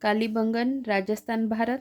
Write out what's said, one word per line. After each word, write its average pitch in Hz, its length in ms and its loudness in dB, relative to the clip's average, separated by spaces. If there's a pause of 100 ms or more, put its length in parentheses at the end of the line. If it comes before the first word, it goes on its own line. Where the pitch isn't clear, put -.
कालीबंगन 226 840 0
राजस्थान, 214 640 0
भारत, 233 320 0